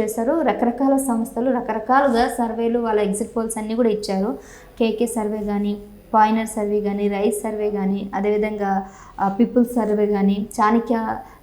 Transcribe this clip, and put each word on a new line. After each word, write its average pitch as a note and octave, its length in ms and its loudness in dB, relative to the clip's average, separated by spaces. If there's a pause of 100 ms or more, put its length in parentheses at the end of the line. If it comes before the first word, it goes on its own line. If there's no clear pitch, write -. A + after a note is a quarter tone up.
చేశారో, A#3 400 0
రకరకాల C4 560 2
సంస్థలు A#3+ 540 -2
రకరకాలుగా B3 800 2
సర్వేలు, A#3 500 -2
వాళ్ళ A3 220 0
ఎగ్జిట్ G#3 360 -2
పోల్స్ A3+ 220 -4
అన్నీ G#3+ 160 -6
కూడా A#3 140 2
ఇచ్చారు. G3+ 500 -2 (420)
కేకే A3+ 260 0
సర్వే G#3+ 320 -2
కానీ, G#3 380 -2 (380)
పాయినర్ A3 320 4
సర్వే G#3 340 -2
కానీ, G3+ 280 -2
రైస్ G3+ 280 0
సర్వే G#3 340 -4
కానీ, G3+ 440 -2
అదేవిధంగా, G#3 680 0 (380)
ఆ, G3 80 0
పీపుల్స్ A#3 420 2
సర్వే G#3 360 0
కానీ, G3+ 400 2 (140)
చాణక్య, A3+ 560 2 (260)